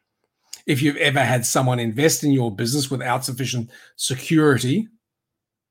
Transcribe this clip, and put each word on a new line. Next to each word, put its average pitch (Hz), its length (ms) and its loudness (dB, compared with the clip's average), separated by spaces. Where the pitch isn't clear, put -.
If 139 160 0
you've 147 140 2
ever 143 280 2
had 117 220 0
someone 127 340 0
invest 120 420 0
in 147 100 2
your 120 220 0
business 120 360 -2
without 131 340 -2
sufficient 123 460 -6
security 147 920 0